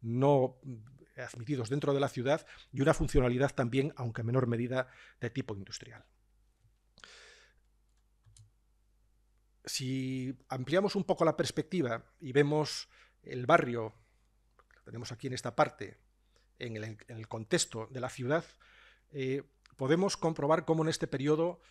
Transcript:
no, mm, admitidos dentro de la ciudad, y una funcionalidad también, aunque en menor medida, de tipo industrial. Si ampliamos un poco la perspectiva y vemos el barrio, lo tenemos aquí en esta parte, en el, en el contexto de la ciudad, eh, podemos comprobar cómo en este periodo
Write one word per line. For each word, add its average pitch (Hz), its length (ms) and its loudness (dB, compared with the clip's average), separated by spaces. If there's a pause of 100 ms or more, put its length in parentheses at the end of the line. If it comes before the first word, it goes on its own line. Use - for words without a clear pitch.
no, 127 600 2
mm, 127 140 -12 (440)
admitidos 120 480 -6
dentro 143 240 0
de 139 80 2
la 139 80 2
ciudad, 135 380 0 (260)
y 127 80 -2
una 143 140 6
funcionalidad 135 600 2
también, 135 420 0
aunque 120 260 -6
en 113 60 -2
menor 127 180 2
medida, 123 420 -2 (320)
de 120 80 -4
tipo 113 260 -6
industrial. 101 520 -16 (3500)
Si 131 720 -4 (120)
ampliamos 147 480 0
un 190 80 0
poco 175 200 2
la 160 120 4
perspectiva 139 680 -2 (140)
y 131 140 -10
vemos 147 560 2 (340)
el 123 240 -8
barrio, 120 480 4 (800)
lo - 100 -20
tenemos 117 280 -12
aquí 127 160 -8
en 123 60 -6
esta 123 200 -6
parte, - 440 2 (600)
en 117 180 -8
el, 107 80 -8
en 110 140 -10 (100)
el 113 200 -12
contexto 113 580 -2
de 127 140 -10
la 123 80 -4
ciudad, 135 360 -2 (680)
eh, 135 320 -4 (320)
podemos 170 400 2
comprobar 160 480 2
cómo 160 180 2
en 156 60 0
este - 180 -2
periodo 156 540 0 (100)